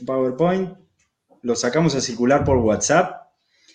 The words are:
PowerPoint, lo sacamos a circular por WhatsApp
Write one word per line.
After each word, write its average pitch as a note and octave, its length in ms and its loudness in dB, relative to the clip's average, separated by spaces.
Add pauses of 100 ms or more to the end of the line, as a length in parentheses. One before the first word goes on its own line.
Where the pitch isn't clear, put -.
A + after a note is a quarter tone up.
PowerPoint, D#3+ 720 -2 (680)
lo A#2+ 120 -2
sacamos C#3+ 400 0
a C3+ 60 -2
circular A#2+ 440 0
por C3+ 140 2
WhatsApp A#2 640 0 (540)